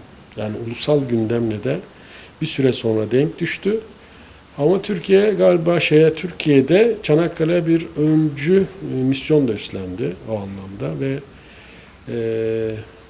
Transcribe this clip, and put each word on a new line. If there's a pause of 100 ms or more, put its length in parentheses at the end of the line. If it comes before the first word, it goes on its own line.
(380)
Yani (120)
ulusal (100)
gündemle
de (640)
bir
süre
sonra
denk
düştü. (800)
Ama
Türkiye
galiba
şeye,
Türkiye'de
Çanakkale
bir (100)
öncü, (300)
e,
misyon
da
üstlendi (140)
o
anlamda
ve, (880)
e, (340)